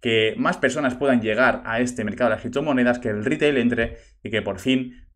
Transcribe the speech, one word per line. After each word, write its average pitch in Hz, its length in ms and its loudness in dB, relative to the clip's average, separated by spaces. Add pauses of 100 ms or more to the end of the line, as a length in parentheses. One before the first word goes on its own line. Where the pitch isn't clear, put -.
que 110 360 2
más 156 200 0
personas 131 400 0
puedan 131 240 2
llegar 110 460 2
a 113 120 -2
este 123 240 -2
mercado 107 280 0
de 110 60 0
las - 40 -6
criptomonedas, 123 580 0
que 113 120 -4
el 104 140 -4
retail 147 340 2
entre 117 400 0 (260)
y 107 60 -10
que 107 120 -2
por 120 160 -6
fin 131 580 -2